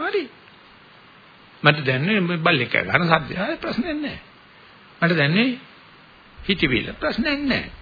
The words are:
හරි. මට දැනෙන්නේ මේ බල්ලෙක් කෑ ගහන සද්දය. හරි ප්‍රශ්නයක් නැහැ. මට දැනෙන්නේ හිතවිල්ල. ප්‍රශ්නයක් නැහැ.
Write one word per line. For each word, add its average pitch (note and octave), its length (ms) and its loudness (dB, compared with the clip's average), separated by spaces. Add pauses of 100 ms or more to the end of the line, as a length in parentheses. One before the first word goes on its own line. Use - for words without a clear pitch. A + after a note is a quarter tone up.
හරි. F#4+ 220 -2 (1400)
මට D3+ 180 6
දැනෙන්නේ C#3+ 400 0
මේ F3 180 0
බල්ලෙක් D#3 300 0
කෑ - 160 0
ගහන D#3+ 240 0
සද්දය. D#3+ 280 0
හරි C4 200 -4
ප්‍රශ්නයක් D#4 400 -4
නැහැ. D4+ 240 -8 (760)
මට E3+ 180 2
දැනෙන්නේ G3 540 2 (720)
හිතවිල්ල. C3+ 540 0
ප්‍රශ්නයක් C#4+ 480 -2
නැහැ. C4+ 300 -2 (100)